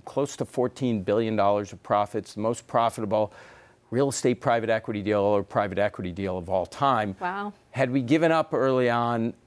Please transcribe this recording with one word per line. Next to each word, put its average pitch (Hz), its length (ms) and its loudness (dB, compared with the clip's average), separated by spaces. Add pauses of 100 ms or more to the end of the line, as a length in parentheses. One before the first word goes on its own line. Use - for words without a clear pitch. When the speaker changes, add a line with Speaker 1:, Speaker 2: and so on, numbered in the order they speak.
Speaker 1:
close - 340 -4
to 131 80 -4
fourteen 123 580 -2
billion 110 320 0
dollars 104 360 2
of 95 120 -18
profits, 104 500 -2
the 104 80 -8
most 113 260 -2
profitable 110 640 0 (600)
real 139 180 2
estate 127 320 0
private 117 280 2
equity 110 320 -2
deal 104 200 2
or 101 220 2
private 101 340 -2
equity 101 340 -2
deal 92 260 -4
of 87 120 -8
all 92 160 0
time. 110 540 0
Speaker 2:
Wow. 202 340 -6 (180)
Speaker 1:
Had 131 200 -2
we 135 100 0
given 156 300 2
up 160 220 0
early 131 360 2
on, 117 460 0 (120)